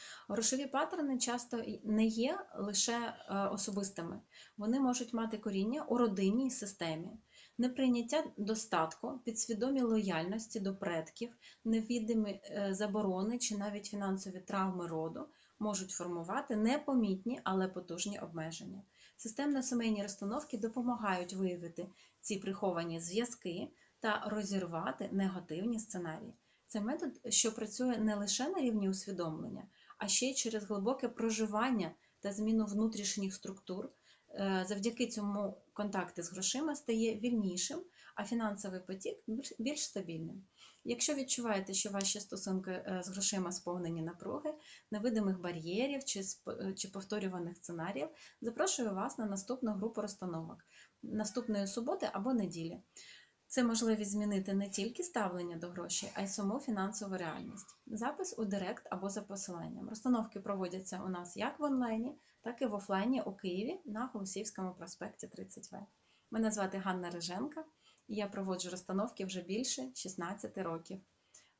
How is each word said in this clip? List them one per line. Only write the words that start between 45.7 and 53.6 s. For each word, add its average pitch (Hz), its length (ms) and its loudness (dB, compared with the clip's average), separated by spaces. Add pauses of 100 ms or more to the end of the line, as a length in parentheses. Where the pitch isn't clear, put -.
чи - 160 -2
сп-, - 480 -6
е, 190 60 -2
чи - 140 -6
повторюваних 180 680 -4
сценаріїв, 190 520 -4 (320)
запрошую 226 540 0
вас 214 240 -2
на 220 80 0
наступну 214 460 0
групу 214 280 0
розстановок 170 580 -4 (440)
наступної 214 640 0
суботи 247 460 0
або 208 200 2
неділі. 170 480 0 (680)
Це 254 160 4